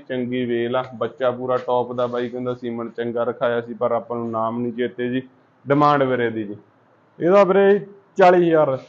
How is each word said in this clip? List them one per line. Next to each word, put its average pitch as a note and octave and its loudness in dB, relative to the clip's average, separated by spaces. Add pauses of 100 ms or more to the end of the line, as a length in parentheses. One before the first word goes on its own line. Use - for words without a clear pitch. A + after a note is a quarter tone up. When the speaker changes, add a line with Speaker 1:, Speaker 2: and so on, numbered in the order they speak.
Speaker 1:
ਚੰਗੀ B2+ -4
ਵੇਲ A#2+ -2
ਆ। C3 -2 (120)
ਬੱਚਾ A#2+ -2
ਪੂਰਾ B2+ -4
ਟੌਪ B2 -2
ਦਾ, B2 -2
ਬਾਈ A#2+ -4
ਕਹਿੰਦਾ B2 -6
ਸੀਮਨ A#2 -8
ਚੰਗਾ A#2 -4
ਰਖਾਇਆ A#2+ -2
ਸੀ, A#2 -12
ਪਰ A#2 -2
ਆਪਾਂ A#2 -4
ਨੂੰ A#2 -6
ਨਾਮ A2+ -4
ਨਹੀਂ A#2+ -4
ਚੇਤੇ B2 -4
ਜੀ। B2+ -4 (440)
ਡਿਮਾਂਡ D3 4
ਵੀਰੇ B2 0
ਦੀ A2 -6
ਜੀ? G2+ -10 (640)
Speaker 2:
ਇਹਦਾ F#3+ 4
ਵੀਰੇ G3 4 (360)
ਚਾਲੀ F3+ 6
ਹਜ਼ਾਰ। D3+ 2 (100)